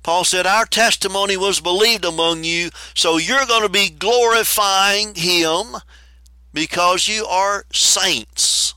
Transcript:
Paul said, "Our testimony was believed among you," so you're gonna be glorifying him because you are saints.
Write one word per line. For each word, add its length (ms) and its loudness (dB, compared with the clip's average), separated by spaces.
Paul 220 0
said, 240 0
"Our 180 2
testimony 680 0
was 240 -2
believed 460 0
among 400 -2
you," 260 -4
so 240 2
you're 280 0
gonna 220 2
be 220 0
glorifying 1300 2
him 680 -2
because 560 0
you 180 -4
are 460 -2
saints. 1040 0